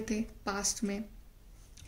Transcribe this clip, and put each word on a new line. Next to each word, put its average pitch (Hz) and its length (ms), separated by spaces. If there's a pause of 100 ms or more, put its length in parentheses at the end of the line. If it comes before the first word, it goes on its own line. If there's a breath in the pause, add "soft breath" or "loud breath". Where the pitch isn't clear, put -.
(120)
थे 214 100
past - 640
में, 202 200 (840)